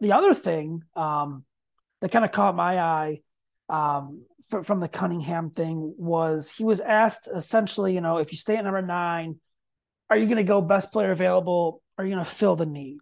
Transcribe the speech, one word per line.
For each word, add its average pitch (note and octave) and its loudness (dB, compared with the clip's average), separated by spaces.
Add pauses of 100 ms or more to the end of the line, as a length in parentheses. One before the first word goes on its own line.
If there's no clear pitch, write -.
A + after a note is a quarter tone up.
the G#3 2
other E4 6
thing, D#3+ -2 (140)
um, D3 -4 (560)
that F3+ -4
kinda A3+ 4
caught G3+ 2
my F3+ 2
eye, D#3 0 (480)
um, C#3+ -4 (220)
fr-, G3+ -4
from F#3+ -2
the F3 -2
Cunningham E3+ -4
thing D#3+ -6
was E3 -2
he - -8
was G#3+ 2
asked G#3+ 2
essentially, G3 0
you F3+ -2
know, E3 0
"If D#3 -2
you D#3+ -10
stay A3 -2
at G#3+ -2
number F#3+ -2
nine, E3+ -4 (720)
are G#3+ 6
you G#3+ 2
gonna A3 2
go G3+ 4
best F#3+ 2
player G3+ 0
available? F3+ 2 (160)
Are F#3+ -6
you G3 -2
gonna F3+ -2
fill G3 2
the D#3+ -2
need?" C#3+ -10